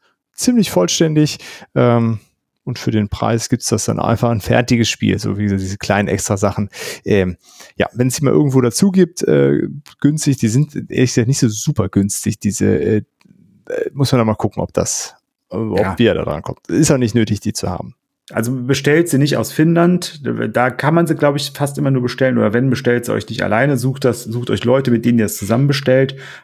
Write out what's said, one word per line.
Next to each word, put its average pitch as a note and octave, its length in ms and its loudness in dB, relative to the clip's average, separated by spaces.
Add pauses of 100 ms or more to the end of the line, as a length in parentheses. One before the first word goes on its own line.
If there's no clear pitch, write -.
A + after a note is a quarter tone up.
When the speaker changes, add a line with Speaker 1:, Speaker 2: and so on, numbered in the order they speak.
(340)
Speaker 1:
ziemlich A#3+ 360 0
vollständig. D#3+ 680 2 (360)
Ähm, A#2 440 2 (460)
und B2 140 -8
für - 120 -4
den G#2+ 180 2
Preis A#2 400 -2
gibt's - 200 -2
das A2 180 -2
dann A2+ 120 -2
einfach A#2 300 0
ein A#2 140 -2
fertiges A#2 480 2
Spiel, G2+ 280 0
so G#2 200 -4
wie G#2 80 0
diese G2 320 -2
kleinen G2+ 280 0
Extra-Sachen. G2+ 600 -2 (380)
Ähm, F#2 320 2 (380)
ja, - 180 0
wenn's B2 220 0
die D3 100 -4
mal B2+ 80 2
irgendwo C3+ 260 4
dazu B2 300 2
gibt, F3+ 320 2
äh, C#3+ 400 2 (380)
günstig, D3 360 2
die A#2 120 0
sind C#3 280 0 (140)
ehrlich - 240 0
gesagt A#2+ 140 2
nicht C#3 100 0
so B2+ 100 2
super G#2+ 400 -2
günstig, G2+ 520 -2
diese, G2+ 260 0 (120)
äh, - 180 0 (760)
äh, - 240 -6
muss C#3 180 -2
man B2+ 60 0
dann A2+ 80 2
mal G#2+ 80 0
gucken, - 280 -4
ob - 120 -8
das, - 400 -4 (360)
äh, - 60 -8
ob G#2+ 240 -4
Speaker 2:
Ja. F#2 180 -2
Speaker 1:
wir A2+ 140 4
da - 120 -2
dran D2+ 180 -6
kommt. - 260 -12
Ist C#3+ 220 2
auch C#3 80 4
nicht A#2 160 0
nötig, A2 260 0
die G#2+ 140 -4
zu - 160 -6
haben. - 240 -10 (360)
Speaker 2:
Also A2+ 240 -4
bestellt C#3 540 0
sie C#3 80 0
nicht C#3 220 2
aus A2+ 120 -4
Finnland, E3+ 720 2 (340)
da B2 140 2
kann C3 240 -2
man E3+ 140 4
sie, D#3+ 80 0
glaub C#3+ 220 0
ich, - 160 -8
fast C#3 260 -4
immer C#3+ 120 0
nur B2+ 120 2
bestellen, B2 340 0
oder A2 160 2
wenn, B2 160 2
bestellt A#2+ 380 0
sie G#2+ 80 -2
euch A2 160 -4
nicht G2+ 120 -6
alleine, A#2+ 360 2
sucht C3 260 -2
das, A#2+ 200 0
sucht A#2 260 -6
euch G#2+ 140 -2
Leute, C3 260 2
mit A#2 160 2
denen A#2+ 140 2
ihr G#2+ 40 2
es - 140 -4
zusammen A#2 300 2
bestellt, C3+ 480 2 (280)